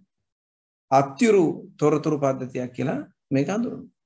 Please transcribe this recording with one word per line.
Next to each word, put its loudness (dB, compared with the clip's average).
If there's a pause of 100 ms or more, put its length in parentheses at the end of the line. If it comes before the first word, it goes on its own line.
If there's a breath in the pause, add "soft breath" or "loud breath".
(920)
අත්‍යුරු 4 (300)
තොරතුරු 0
පද්ධතියක් -4
කියලා -4 (280)
මේක 0
හඳුන්වනවා. -6 (180)